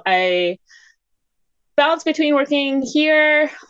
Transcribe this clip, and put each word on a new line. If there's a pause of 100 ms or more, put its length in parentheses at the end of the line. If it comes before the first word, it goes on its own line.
I (1160)
bounce
between
working
here, (200)